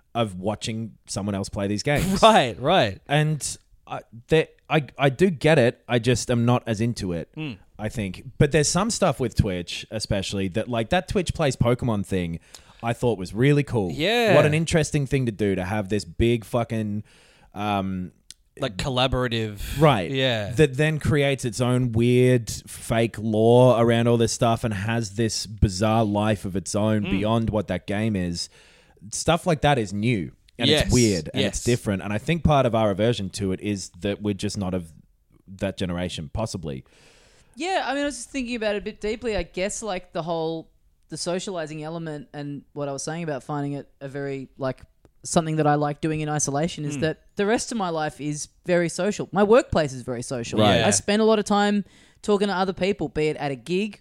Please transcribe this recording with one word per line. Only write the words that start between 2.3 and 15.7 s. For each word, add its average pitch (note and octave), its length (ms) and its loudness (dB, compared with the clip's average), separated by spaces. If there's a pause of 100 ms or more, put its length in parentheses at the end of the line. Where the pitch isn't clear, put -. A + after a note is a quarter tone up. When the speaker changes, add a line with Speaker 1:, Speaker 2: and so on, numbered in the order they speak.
Speaker 2:
right. C3 480 0
Speaker 1:
And D3+ 480 -2 (280)
I, - 180 -12 (260)
that, D#3+ 260 2 (160)
I, D3 140 2 (120)
I C#3+ 140 4
do E3 180 2
get D#3 300 4
it. A#2+ 300 2
I B2 100 2
just A#2 320 0
am A#2+ 160 2
not B2 200 4
as G#2+ 140 -2
into A2 320 -2
it, E2 240 -6
Speaker 2:
Mm. D3 220 -10 (200)
Speaker 1:
I G#2+ 100 -6
think. G2 340 -8 (160)
But D3 140 4
there's D3+ 160 2
some G#3 220 -2
stuff E3+ 280 0
with A#2+ 160 -4
Twitch, F2+ 560 -4
especially, G2+ 580 -4
that, F#2 200 -4
like, A2+ 220 -2
that F3+ 180 0
Twitch - 260 -2
plays C#3+ 220 0
Pokemon A#2 500 0
thing. F2 320 -4 (440)
I A#2 100 -2
thought A#2 260 -2
was F2 160 -8
really C#3+ 280 4
cool. G#2 300 -2
Speaker 2:
Yeah. G#3 420 2
Speaker 1:
What D3+ 120 8
an D3+ 80 2
interesting D#3 520 0
thing C3 200 0
to A#2 60 -2
do, G2+ 220 0
to F2+ 100 -2
have G2+ 240 -4